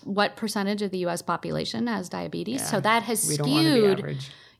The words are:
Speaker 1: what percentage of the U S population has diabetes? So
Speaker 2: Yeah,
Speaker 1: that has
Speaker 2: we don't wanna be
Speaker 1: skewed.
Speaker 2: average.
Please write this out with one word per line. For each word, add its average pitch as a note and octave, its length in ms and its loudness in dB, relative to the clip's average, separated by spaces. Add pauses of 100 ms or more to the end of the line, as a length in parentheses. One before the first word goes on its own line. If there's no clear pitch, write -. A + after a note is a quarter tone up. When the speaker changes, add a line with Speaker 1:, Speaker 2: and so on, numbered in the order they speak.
Speaker 1:
what G3+ 320 0
percentage G#3 440 -2
of G3+ 100 0
the F#3 80 -4
U F3 120 0
S E3+ 100 -2
population E3+ 640 -2
has G3 220 -4
diabetes? F3 580 -6
So G#3 120 0
Speaker 2:
Yeah, - 20 2
Speaker 1:
that A3 220 4
has G#3+ 260 -2
Speaker 2:
we D3+ 80 0
don't D3 140 0
wanna D#4 120 4
be D#4+ 80 6
Speaker 1:
skewed. G#3 280 6
Speaker 2:
average. C#3+ 320 -8 (300)